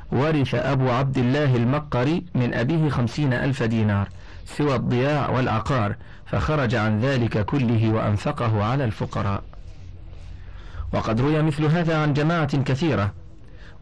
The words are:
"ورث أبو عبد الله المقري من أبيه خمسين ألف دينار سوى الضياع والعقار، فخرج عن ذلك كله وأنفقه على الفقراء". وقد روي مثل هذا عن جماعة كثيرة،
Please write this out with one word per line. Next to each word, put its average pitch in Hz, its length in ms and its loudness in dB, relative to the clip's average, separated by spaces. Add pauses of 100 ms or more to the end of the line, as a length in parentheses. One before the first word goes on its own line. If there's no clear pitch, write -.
(120)
"ورث 139 440 2
أبو 131 340 2
عبد 135 280 2
الله 131 380 4
المقري 135 720 0 (100)
من 123 180 2
أبيه 147 360 2
خمسين 127 440 0
ألف 131 300 0
دينار 107 460 2 (360)
سوى 147 300 0
الضياع 123 540 0
والعقار، 110 640 0 (300)
فخرج 139 500 0
عن 107 240 2
ذلك 117 460 2
كله 113 480 2
وأنفقه 110 680 0
على 127 220 0
الفقراء". 101 580 -4 (1500)
وقد 110 280 0
روي 151 200 2
مثل 151 240 2
هذا 160 360 2
عن 151 120 2
جماعة 147 500 0
كثيرة، 131 500 0 (680)